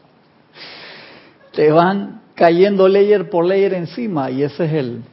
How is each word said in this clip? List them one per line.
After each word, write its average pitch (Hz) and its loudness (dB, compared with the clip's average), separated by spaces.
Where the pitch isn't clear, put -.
Te 156 2
van 190 0
cayendo 185 4
layer 196 2
por 170 -2
layer 196 0
encima, 170 -6
y 131 -4
ese 147 -4
es 156 -2
el 123 -6